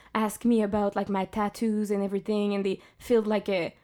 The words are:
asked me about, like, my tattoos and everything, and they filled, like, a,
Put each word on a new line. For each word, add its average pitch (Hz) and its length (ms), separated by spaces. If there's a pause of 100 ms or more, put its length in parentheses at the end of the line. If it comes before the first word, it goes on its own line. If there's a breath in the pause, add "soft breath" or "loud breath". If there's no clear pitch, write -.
(140 loud breath)
asked 214 320
me 233 160
about, 202 340
like, 202 140
my 190 160
tattoos 214 680
and 196 120
everything, 202 500
and 196 120
they 190 140 (180 loud breath)
filled, 220 300
like, 208 220
a, 180 240 (100)